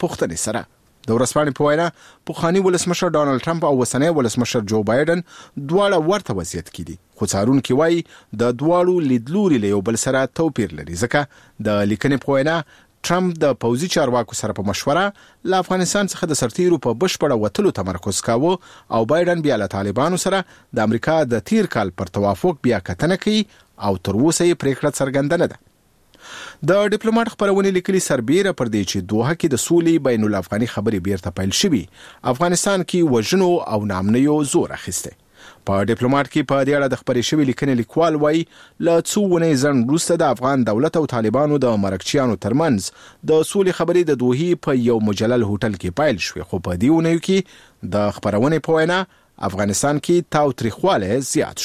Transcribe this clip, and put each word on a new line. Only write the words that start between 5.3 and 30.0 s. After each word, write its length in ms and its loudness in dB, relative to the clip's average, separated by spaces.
ورته 320 -2
وضعیت 320 -8
کې 160 -12
دي. 80 -14
خو 160 -2
څارونکي 480 2
وایي، 180 2
د 200 2
دواړو 340 2
لیدلوري 540 2
له 80 2
یو 160 2
بل 160 0
سره 180 2
توپیر 400 -2
لري، 240 -10
ځکه 160 0
د 240 2
لیکنې 340 -2
په 120 0
وینا، 180 0
ټرمپ 340 0
د 100 2
پوځي 320 -2
چارواکو 440 0
سره 180 -6
په 120 -4
مشوره 340 0
له 140 2
افغانستان 480 -2
څخه 180 -4
د 100 0
سرتیرو 460 2
په 160 -2
بشپړه 400 0
وتلو 380 0
تمرکز 480 -4
کاوه 240 2
او 60 2
بایدن 340 0
بیا 160 2
له 120 -4
طالبانو 480 -2
سره 160 0
د 80 2
امریکا 340 0
د 160 -6
تیر 260 2
کال 240 -2
پر 160 -8
توافق 400 0
بیا 200 0
کتنه 380 -2
کوي 180 0
او 100 0
تر 240 -2
اوسه 260 2
یې 160 2
پریکړه 360 0
څرګنده 440 0
نه 100 0
ده. 100 -20
د 20 4
ډیپلوماټ 420 0
خپرونې 420 2
لیکلي، 280 0
سربیره 540 2
پر 140 -2
دې 180 0
چې 200 -6
دوحه 220 0
کې 200 0
د 120 0
سولې 420 2